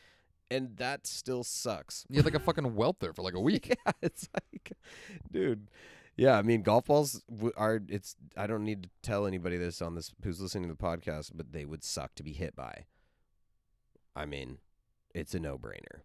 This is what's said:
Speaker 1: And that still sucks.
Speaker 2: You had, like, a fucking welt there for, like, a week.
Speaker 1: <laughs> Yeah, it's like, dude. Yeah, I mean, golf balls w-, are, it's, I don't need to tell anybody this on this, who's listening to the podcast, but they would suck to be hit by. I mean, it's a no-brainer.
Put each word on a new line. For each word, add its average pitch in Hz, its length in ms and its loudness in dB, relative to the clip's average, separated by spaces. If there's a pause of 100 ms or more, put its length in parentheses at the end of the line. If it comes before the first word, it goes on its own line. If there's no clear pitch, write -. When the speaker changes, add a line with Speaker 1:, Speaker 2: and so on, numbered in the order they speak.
(500)
Speaker 1:
And 123 280 -4
that 131 280 -4
still 123 380 -4
sucks. - 640 -6
Speaker 2:
You 139 80 0
had, 143 80 8
like, 156 100 4
a 147 60 4
fucking 139 340 0
welt 123 260 4
there 85 120 -4
for, - 80 -12
like, 92 140 -2
a 90 60 0
week. 151 260 4 (140)
Speaker 1:
<laughs> - 60 -2
Yeah, - 140 4
it's - 340 -4
like, - 380 -8 (580)
dude. 117 380 -2 (480)
Yeah, 127 220 10
I 101 40 4
mean, 113 200 6
golf 107 240 6
balls 147 440 4
w-, 110 240 -2
are, 110 320 2
it's, - 300 -6 (180)
I 104 120 -4
don't 107 180 -2
need 104 200 -4
to 92 60 -16 (120)
tell 104 240 0
anybody 90 320 0
this 87 240 -4
on 85 120 -4
this, 85 180 -8 (120)
who's 90 160 -4
listening 90 300 -4
to 80 40 -8
the - 80 -8
podcast, 82 520 -4
but 73 180 -10
they 73 140 -6
would 76 180 -10
suck - 300 -6
to - 80 -14
be 76 100 -8
hit 76 240 -6
by. - 300 -12 (1300)
I 73 80 -4
mean, 69 320 -8 (580)
it's 82 200 -6
a 90 60 0
no-brainer. 55 640 -8